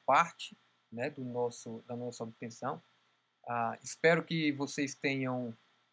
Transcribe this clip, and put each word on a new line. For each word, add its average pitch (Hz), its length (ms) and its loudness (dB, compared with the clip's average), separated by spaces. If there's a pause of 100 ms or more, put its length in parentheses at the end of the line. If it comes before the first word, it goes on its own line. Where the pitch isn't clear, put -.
parte, 156 500 4 (360)
né, 120 180 -2
do 139 140 -10
nosso, 120 640 -4
da 123 80 -6
nossa 120 260 -6
obtenção. 120 580 -8 (640)
Ah, 117 380 -2
espero 165 400 4
que 160 300 2
vocês 135 420 -2
tenham, 127 580 -2 (400)